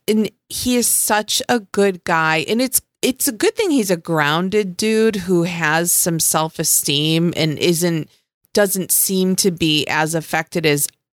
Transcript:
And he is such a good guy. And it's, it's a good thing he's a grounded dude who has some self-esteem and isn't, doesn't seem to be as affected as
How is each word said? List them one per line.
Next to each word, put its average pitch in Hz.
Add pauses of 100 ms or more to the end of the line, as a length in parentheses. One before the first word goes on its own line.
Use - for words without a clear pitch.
And 214 (180)
he -
is 233
such -
a 240
good 196
guy. 160
And 226
it's, 254 (220)
it's -
a 277
good 320
thing 415
he's 233
a 180
grounded 170
dude 220
who 180
has 170
some 170
self-esteem 160
and 156
isn't, 170 (440)
doesn't 196
seem 185
to 196
be 156
as 156
affected 165
as 147 (260)